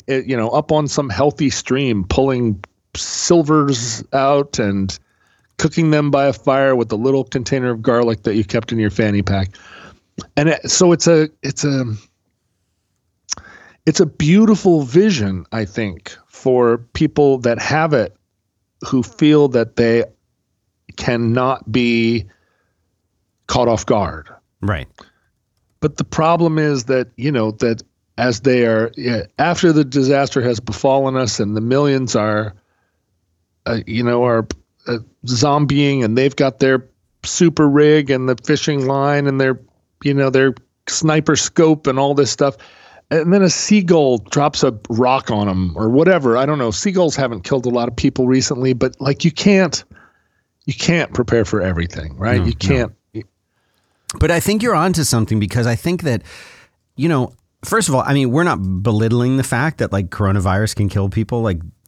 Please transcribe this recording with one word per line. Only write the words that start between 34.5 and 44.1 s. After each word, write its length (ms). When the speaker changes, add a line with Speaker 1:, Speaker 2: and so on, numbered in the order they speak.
Speaker 1:
uh, 120
zombieing 800
and 120
they've 200
got 220
their 280
super 440
rig 420
and 180
the 160
fishing 420
line 400
and 140
their, 180
you 120
know, 160
their 240
sniper 480
scope 500
and 120
all 160
this 160
stuff. 260
And 220
then 100
a 80
seagull 680